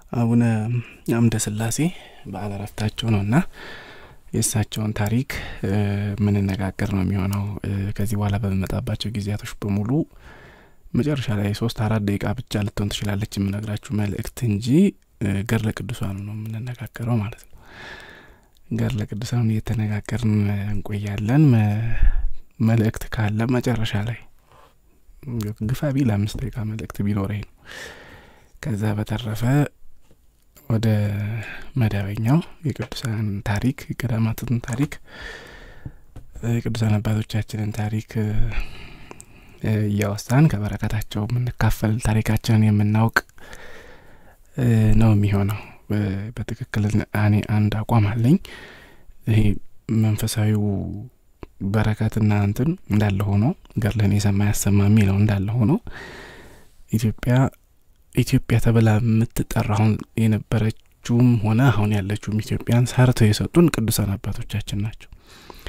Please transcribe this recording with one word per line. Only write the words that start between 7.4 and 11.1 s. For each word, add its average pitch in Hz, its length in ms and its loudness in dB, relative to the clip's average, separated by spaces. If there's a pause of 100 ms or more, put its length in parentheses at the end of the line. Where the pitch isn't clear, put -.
እ፣ 101 80 -4 (200)
ከዚህ 101 240 -2
በኋላ 101 220 0
በምመጣባቸው 101 760 -4
ጊዜያቶች 104 440 -6
በሙሉ 101 360 -2 (1040)
መጨረሻ 139 400 0